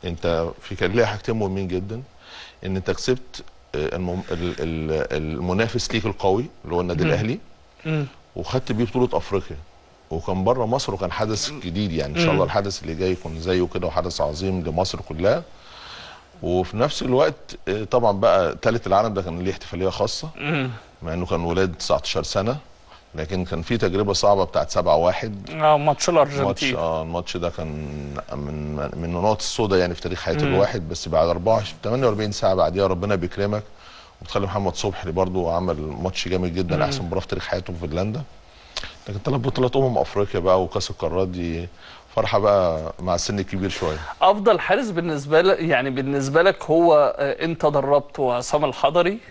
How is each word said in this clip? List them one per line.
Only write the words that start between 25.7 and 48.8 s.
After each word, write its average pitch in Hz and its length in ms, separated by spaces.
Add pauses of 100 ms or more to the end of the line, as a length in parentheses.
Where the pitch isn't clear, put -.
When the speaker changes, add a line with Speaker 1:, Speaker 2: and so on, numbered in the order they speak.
Speaker 2:
ماتش 147 320
الأرجنتين. 143 360
Speaker 1:
ماتش، - 180
آه، 82 380
الماتش 85 360
ده 85 120
كان 82 180 (680)
من، 76 420
من 80 420
النقط 104 200
السوداء 98 420
يعني 87 160
في - 60
تاريخ 87 200
حياة 85 140
Speaker 2:
مم. 76 80 (100)
Speaker 1:
الواحد، 95 360
بس - 180
بعد 80 200
أربعة 85 260
وعشرين، 104 300
تمانية 127 240
وأربعين 107 240
ساعة 95 240
بعديها 92 320
ربنا 95 280
بيكرمك، 101 480 (580)
وتخلي 98 240
محمد 95 300
صبحي 95 360
برضو 90 380
عمل 85 320
ماتش 78 460
جامد 90 260
جدًا، 87 220
Speaker 2:
مم. 76 60
Speaker 1:
أحسن - 220
مباراة 90 180
في - 60
تاريخ 92 200
حياته 92 260
في 82 140
فنلندا. 101 340 (880)
لكن 101 140
تلات 139 160
بطولات 127 360
أمم 135 220
أفريقيا 101 420
بقى 92 240
وكأس 95 260
القارات، 92 380
دي 87 400 (480)
فرحة 110 240
بقى 90 600
مع 90 160
السن 101 240
الكبير 95 300
شوية. 80 280 (240)
Speaker 2:
أفضل 202 380
حارس 220 300
بالنسبة 160 520
لك، 190 180
يعني 139 300
بالنسبة 139 520
لك 185 220
هو، 156 540
آه، 139 280
أنت 165 200
دربته 139 680
عصام 147 320
الحضري؟ 175 540 (120)